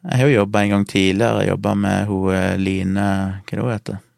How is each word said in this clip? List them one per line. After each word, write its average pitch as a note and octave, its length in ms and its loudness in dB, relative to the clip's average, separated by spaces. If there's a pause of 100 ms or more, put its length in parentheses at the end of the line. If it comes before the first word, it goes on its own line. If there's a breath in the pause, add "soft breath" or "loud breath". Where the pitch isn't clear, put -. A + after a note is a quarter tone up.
Jeg B2 160 0
har C3+ 80 4
jo C#3+ 60 4
jobbet G2+ 320 2
en G2+ 80 2
gang G2+ 100 2
tidligere, G2+ 560 2
jeg G2+ 80 0
jobbet G2+ 320 0
med G2 300 0
hun, F#2+ 260 0
eh, F#2+ 240 0
Line, F#2+ 460 -2 (340)
hva - 140 -12
er - 20 -4
det G#2 80 -4
hun B2 80 -2
heter? G2+ 300 -8 (160)